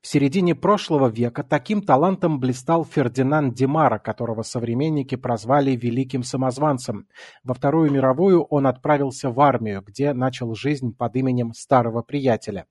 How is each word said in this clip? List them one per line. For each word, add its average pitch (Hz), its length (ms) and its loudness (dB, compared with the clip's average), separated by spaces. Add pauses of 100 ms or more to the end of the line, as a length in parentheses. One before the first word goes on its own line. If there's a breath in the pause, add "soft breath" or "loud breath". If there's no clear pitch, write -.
В - 40 -20
середине 151 480 2
прошлого 170 540 2
века 117 340 -4
таким 196 400 -2
талантом 160 580 2
блистал 131 460 -2
Фердинанд 135 680 0
Димара, 131 440 2
которого 113 420 -6
современники 127 760 -4
прозвали 127 580 0
"великим 123 500 -2
самозванцем". 131 840 -4 (380 loud breath)
Во 127 80 -4
Вторую 147 380 2
мировую 143 540 4
он 139 220 0
отправился 139 600 0
в 120 140 -4
армию, 110 440 2
где 139 280 -2
начал 127 400 -4
жизнь 131 420 -4
под 117 200 -4
именем 123 360 -2
старого 117 480 0
приятеля. 113 720 -2